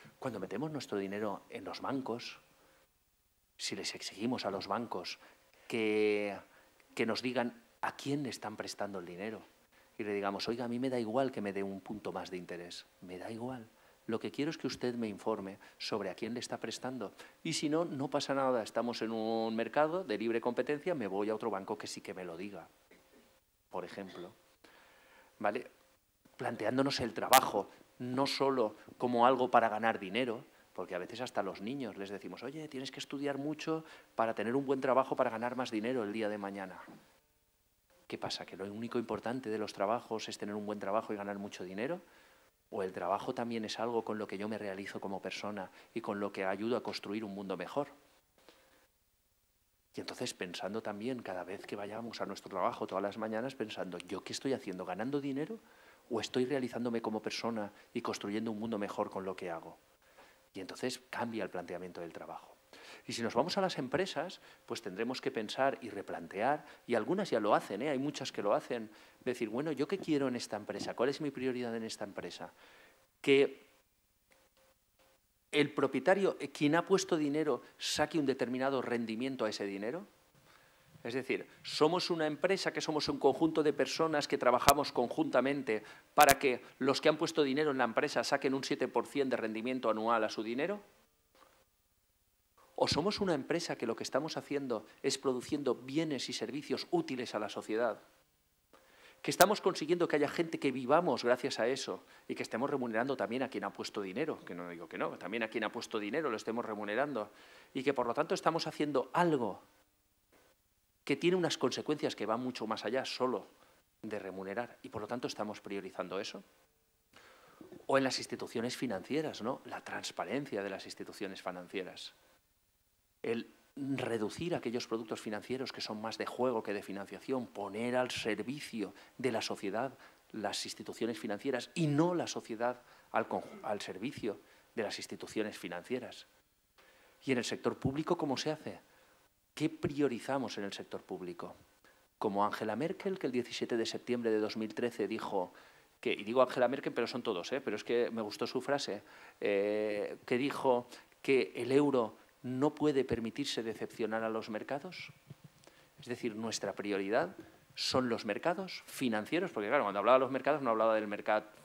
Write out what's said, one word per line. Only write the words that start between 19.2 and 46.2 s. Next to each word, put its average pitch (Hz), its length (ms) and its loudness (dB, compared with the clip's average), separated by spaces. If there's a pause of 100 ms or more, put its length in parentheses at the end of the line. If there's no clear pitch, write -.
mercado 151 480 2
de 104 140 -2
libre 113 240 2
competencia, 143 540 0
me 120 100 -2
voy 101 240 0
a 110 60 2
otro 110 160 -2
banco 98 260 -2
que - 80 -10
sí 98 160 -8
que 98 140 -8
me 92 100 -8
lo 85 100 -8
diga», 92 320 -10 (1000)
por 90 160 -4
ejemplo. 92 480 -10 (1040)
¿Vale? 107 320 0 (680)
Planteándonos 123 640 2
el 117 140 -2
trabajo, 107 560 6 (300)
no 127 260 2
solo 131 520 2 (200)
como 120 300 6
algo 127 240 6
para 113 180 8
ganar 107 300 0
dinero, 117 460 -2 (280)
porque 92 220 -6
a 90 40 0
veces 110 220 -8
hasta 123 200 -4
a - 20 2
los 95 180 -6
niños 113 360 -6
les 98 120 -6
decimos, 95 320 -10
«Oye, 147 280 -8
tienes 135 200 -8
que - 100 -12
estudiar 139 380 -4
mucho 156 480 -2 (300)
para 113 180 2
tener 110 220 0
un 139 100 2
buen 131 160 2
trabajo 131 340 6
para 131 140 4
ganar 117 260 -2
más 123 140 -2
dinero 117 340 0
el 101 80 -2
día 110 160 0
de 104 120 -2
mañana». 98 420 -6 (1300)
¿Qué 117 100 -6
pasa? - 280 -6
¿Que - 120 -12
lo 95 80 -4
único 113 340 -2
importante 113 500 -2
de 110 80 0
los 107 140 -2
trabajos 110 560 0
es 104 100 -8
tener 104 160 -6
un 104 120 -4
buen 104 140 -4
trabajo 104 340 0
y - 20 -4
ganar 101 240 -4
mucho 101 240 -8
dinero? 113 380 -4 (680)
¿O 107 140 -2
el 95 80 -2
trabajo 98 420 0
también 117 300 -2
es - 160 -4
algo 117 240 2
con 107 140 -2
lo 104 100 -4
que 101 100 -6
yo 104 120 -4
me 110 80 -4
realizo 98 420 -6
como 98 220 -6
persona 98 500 -6 (220)
y 113 80 -6
con 101 180 -2
lo 101 100 0